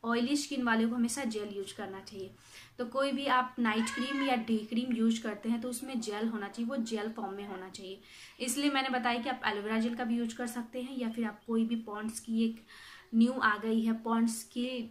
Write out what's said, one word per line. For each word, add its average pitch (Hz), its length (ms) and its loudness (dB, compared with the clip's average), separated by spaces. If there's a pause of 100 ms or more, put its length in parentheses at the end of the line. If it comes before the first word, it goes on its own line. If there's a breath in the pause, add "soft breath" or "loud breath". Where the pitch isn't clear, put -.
ऑयली 240 340 2
skin 269 260 -2
वाले 226 220 4
को 233 100 0
हमेशा 240 300 0
जेल 208 320 -4
यूज़ 196 180 -6
करना 190 240 -8
चाहिए। 190 320 -12 (460 loud breath)
तो 247 80 -4
कोई 269 260 2
भी 277 160 0
आप 254 320 2
night 226 300 4
cream 277 340 -2
या 269 140 4
day 226 200 2 (120)
cream 247 240 0
use 226 300 4
करते 214 260 -4
हैं, 233 120 2
तो 247 80 -4
उसमें 254 320 -4
जेल 214 260 0
होना 208 200 -2
चाहिए, 233 220 -4
वो 277 80 -2
gel 220 320 -2
form 214 240 -6
में 202 140 -8
होना 185 220 -8
चाहिए। 190 300 -12 (400 loud breath)
इसलिए 285 320 2
मैंने 269 180 2
बताया 240 320 2
कि 269 80 -2
आप 247 180 -4
एलोवेरा 208 320 0
जेल 233 160 0
का 247 80 -4
भी 233 140 2
यूज़ 233 200 -2
कर 247 100 -4
सकते 240 340 -6
हैं 254 160 -6
या 233 120 -2
फिर 226 160 -2
आप 214 220 -4
कोई 226 180 4
भी 233 100 0 (100)
ponds 214 340 -6
की 226 260 0
एक 226 140 -2 (560 loud breath)
न्यू 233 180 8
आ 220 240 4
गई 226 240 2
है, 226 120 2 (100)
ponds 226 400 2 (100)
की 247 140 -2 (240)